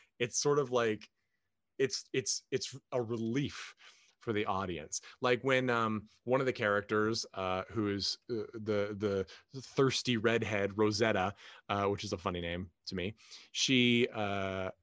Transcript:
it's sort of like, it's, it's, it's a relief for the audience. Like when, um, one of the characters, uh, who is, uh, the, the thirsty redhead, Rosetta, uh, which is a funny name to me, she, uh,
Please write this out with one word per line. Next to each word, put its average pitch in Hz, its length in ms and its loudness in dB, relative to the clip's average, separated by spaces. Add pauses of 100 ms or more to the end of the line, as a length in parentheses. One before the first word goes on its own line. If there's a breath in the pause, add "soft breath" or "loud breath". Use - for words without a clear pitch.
(200 soft breath)
it's 123 180 0
sort 143 220 4
of 127 100 -2
like, 113 400 2 (680)
it's, - 340 0
it's, - 400 -2
it's 131 240 -4 (160)
a 127 100 0
relief 113 720 -4 (460 soft breath)
for 117 120 -4
the 107 140 0
audience. 95 540 -4 (200 loud breath)
Like 123 220 2
when, 127 280 2
um, 110 380 0 (160)
one 127 160 2
of 131 60 0
the 123 60 0
characters, 107 720 0 (100)
uh, 92 360 -2
who 107 180 -2
is, 101 300 -4 (120)
uh, 110 140 -4 (100)
the, 104 420 -2 (580 loud breath)
the 135 60 -10
thirsty 127 560 2
redhead, 104 600 0
Rosetta, 104 580 4 (340 loud breath)
uh, 101 180 2
which 101 180 0
is 101 80 -4
a 98 60 -4
funny 90 220 -2
name 87 300 -6 (160)
to - 100 -10
me, 92 180 -4 (380 loud breath)
she, 120 600 4
uh, 95 580 -4 (120)